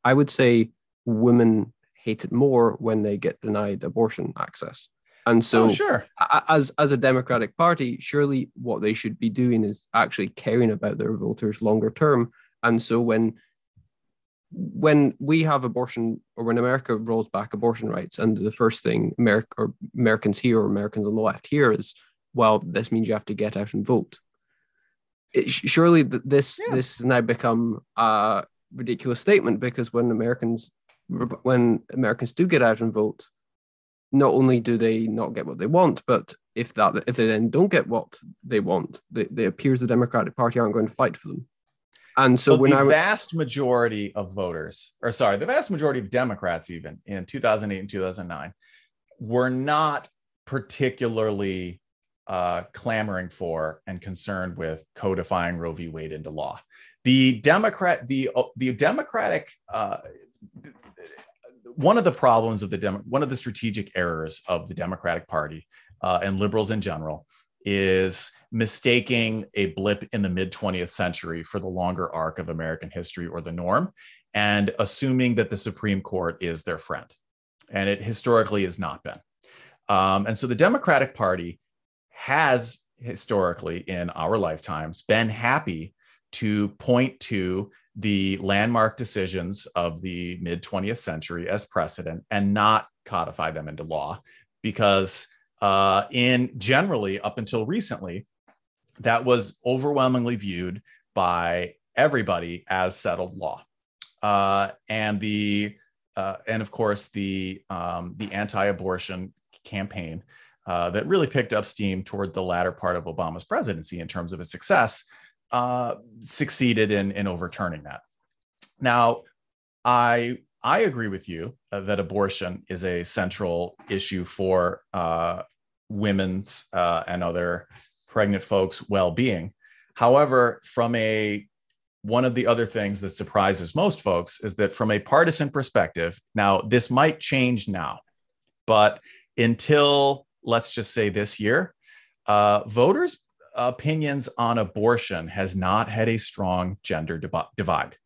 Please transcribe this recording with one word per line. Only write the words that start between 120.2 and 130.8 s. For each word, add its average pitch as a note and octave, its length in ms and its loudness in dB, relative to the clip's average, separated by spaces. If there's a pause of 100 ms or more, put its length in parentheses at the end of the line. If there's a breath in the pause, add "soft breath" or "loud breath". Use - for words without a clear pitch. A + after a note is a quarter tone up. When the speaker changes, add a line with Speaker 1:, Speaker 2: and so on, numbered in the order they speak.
Speaker 2:
I D#3 200 2
agree B2 260 -2
with F#2+ 220 -8
you, E2+ 260 -10 (160)
uh, G2+ 100 -6
that G2 200 -2
abortion F#2+ 640 -2
is F2+ 160 -8
a F2 220 -4
central F2+ 720 -4 (100)
issue F#2+ 380 -4
for, F#2 560 0 (120)
uh, E2+ 500 -2 (440)
women's, G2 840 -4
uh, E2+ 340 0
and F2 160 -4
other F2 460 -4 (380 soft breath)
pregnant G2+ 360 0
folks' F#2+ 460 -2
well-being. F#2+ 640 0 (400 soft breath)
However, B2+ 720 4
from A#2 320 -2